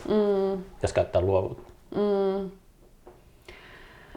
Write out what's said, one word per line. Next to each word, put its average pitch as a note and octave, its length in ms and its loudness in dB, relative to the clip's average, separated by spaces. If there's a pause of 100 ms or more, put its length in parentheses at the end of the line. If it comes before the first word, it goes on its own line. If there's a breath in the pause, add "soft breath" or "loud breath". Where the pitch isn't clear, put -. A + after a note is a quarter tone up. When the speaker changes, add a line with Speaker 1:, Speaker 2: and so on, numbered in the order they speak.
Speaker 1:
Mm. G3 560 2 (180)
Speaker 2:
jos - 120 -2
käyttää - 280 2
luovuutta. F#2+ 500 0 (240)
Speaker 1:
Mm. G3 560 0 (1700 loud breath)